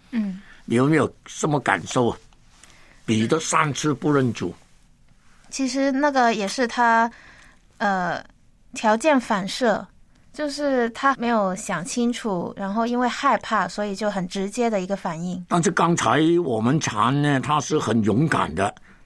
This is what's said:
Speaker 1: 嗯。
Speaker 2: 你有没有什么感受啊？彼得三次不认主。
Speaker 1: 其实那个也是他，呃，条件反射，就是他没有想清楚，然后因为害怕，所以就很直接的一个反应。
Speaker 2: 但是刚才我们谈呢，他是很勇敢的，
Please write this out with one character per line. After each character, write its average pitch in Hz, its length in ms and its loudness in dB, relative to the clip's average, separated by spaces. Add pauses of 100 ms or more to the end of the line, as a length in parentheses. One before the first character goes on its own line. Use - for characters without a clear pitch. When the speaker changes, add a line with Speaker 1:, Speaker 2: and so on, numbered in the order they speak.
(120)
Speaker 1:
嗯。 202 280 -4 (260)
Speaker 2:
你 - 100 -2
有 123 100 4
没 156 120 4
有 127 140 2 (140)
什 - 240 -4
么 147 100 2
感 98 280 0
受 123 220 0
啊？ - 80 -4 (840)
彼 110 240 0
得 160 120 2
三 160 340 0
次 151 180 -2
不 151 200 0
认 135 200 2
主。 92 220 -6 (960)
Speaker 1:
其 269 180 -4
实 269 240 0
那 285 200 2
个 247 240 4
也 220 120 -2
是 247 200 -2
他， 233 440 2 (640)
呃， 185 460 -2 (520)
条 214 200 2
件 277 240 4
反 202 280 -2
射， 202 400 0 (440)
就 294 160 -6
是 277 440 0
他 269 240 0
没 240 100 -6
有 208 300 0
想 175 280 -6
清 240 300 -2
楚， 190 420 -4
然 196 160 -6
后 226 140 0
因 240 140 -2
为 247 80 2
害 247 320 0
怕， 202 280 -2
所 208 160 -6
以 208 120 -4
就 208 160 -2
很 185 160 -4
直 190 200 -4
接 233 220 -2
的 214 100 0
一 180 60 -4
个 196 100 -4
反 175 240 -6
应。 180 300 -6
Speaker 2:
但 170 140 2
是 185 80 2
刚 170 240 2
才 127 260 2 (240)
我 117 160 -2
们 131 180 2
谈 120 400 0
呢， 143 200 2
他 147 200 -2
是 151 200 0
很 113 240 0
勇 107 240 2
敢 90 260 -2
的， 95 220 -2 (300)